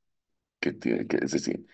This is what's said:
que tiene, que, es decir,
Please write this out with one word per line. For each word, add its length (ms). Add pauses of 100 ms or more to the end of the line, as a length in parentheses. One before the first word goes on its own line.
(600)
que 140
tiene, 340
que, 100
es 140
decir, 420